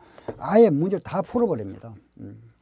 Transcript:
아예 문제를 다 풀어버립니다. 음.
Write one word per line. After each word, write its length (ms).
아예 320
문제를 320
다 200
풀어버립니다. 720
음. 220